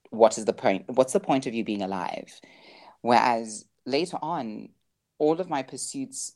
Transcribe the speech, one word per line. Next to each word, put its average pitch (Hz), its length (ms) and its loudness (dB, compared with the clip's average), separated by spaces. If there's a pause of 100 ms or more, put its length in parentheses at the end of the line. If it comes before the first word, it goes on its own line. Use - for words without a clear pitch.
what 113 280 6
is 110 60 -6
the 107 100 2
point? 98 360 0
What's 131 240 2
the 202 80 2
point 135 260 0
of 117 60 -4
you 113 100 -2
being 101 180 -4
alive? - 580 -6 (640)
Whereas 113 640 2 (200)
later 156 360 -2
on, 117 480 -6 (480)
all 156 220 2
of 175 100 -6
my 139 140 -4
pursuits - 720 -10